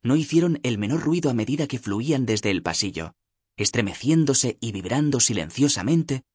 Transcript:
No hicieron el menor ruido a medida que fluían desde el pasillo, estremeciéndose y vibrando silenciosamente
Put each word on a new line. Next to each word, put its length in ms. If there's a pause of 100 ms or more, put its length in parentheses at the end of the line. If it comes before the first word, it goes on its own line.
No 140
hicieron 460
el 140
menor 220
ruido 300
a 40
medida 340
que 120
fluían 460
desde 260
el 120
pasillo, 520 (400)
estremeciéndose 1040
y 140
vibrando 480
silenciosamente 1120